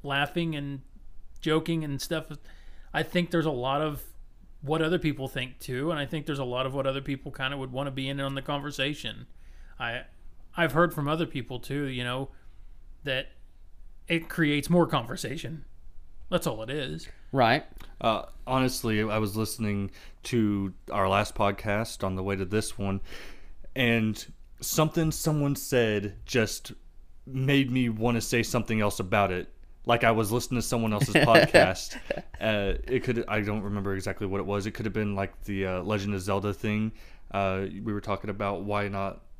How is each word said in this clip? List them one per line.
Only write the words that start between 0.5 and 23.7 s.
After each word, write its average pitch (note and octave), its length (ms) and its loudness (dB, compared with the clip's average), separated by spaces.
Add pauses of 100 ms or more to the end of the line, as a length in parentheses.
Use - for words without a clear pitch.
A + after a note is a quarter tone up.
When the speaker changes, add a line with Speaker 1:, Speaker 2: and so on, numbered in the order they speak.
Speaker 1:
and C#3+ 260 -6 (600)
joking D#3+ 420 2
and C#3 180 -4
stuff, D#3+ 240 -4 (680)
I D#3 100 2
think F3+ 260 0
there's E3 160 4
a D#3+ 60 2
lot C3 300 0
of D3+ 200 -2 (640)
what D#3 180 0
other E3 160 4
people C3+ 300 0
think B2+ 320 -6
too, C3+ 320 -2
and D3+ 80 -2
I C#3 80 -2
think D3+ 180 -4
there's C#3 140 -2
a C3+ 40 -2
lot B2 220 0
of C3 80 -2
what C3+ 140 0
other C3+ 140 0
people C#3 300 -6
kinda C3+ 260 -4
would C3 140 -6
wanna C3+ 200 -4
be C3+ 180 -4
in C#3 100 -4
on C#3 140 -2
the C3+ 80 -4
conversation. C#3 840 -4 (520)
I, A#2+ 220 -4 (540)
I've E3 160 4
heard E3+ 220 4
from C#3+ 140 -2
other D#3+ 200 2
people B2 320 -6
too, C#3+ 260 -4
you B2+ 180 -4
know, C3 260 -4 (760)
that C3+ 240 -2 (800)
it E3 220 0
creates D3 400 2
more E3+ 180 8
conversation. C#3+ 760 -4 (680)
That's F3 180 0
all A2 160 -2
it A#2 80 -8
is. D3+ 360 -4 (240)
Speaker 2:
Right. C3 340 6 (360)
Speaker 3:
Uh, A2 220 2 (240)
honestly, B2 540 2
I G#2+ 180 2
was G2+ 180 0
listening G#2 540 0 (320)
to G2+ 500 2 (180)
our G2 160 4
last G2+ 280 2
podcast G#2 680 0
on F#2+ 120 0
the F#2+ 80 -2
way G2 120 0
to F#2+ 100 -2
this G#2 320 0
one, G2 220 0 (760)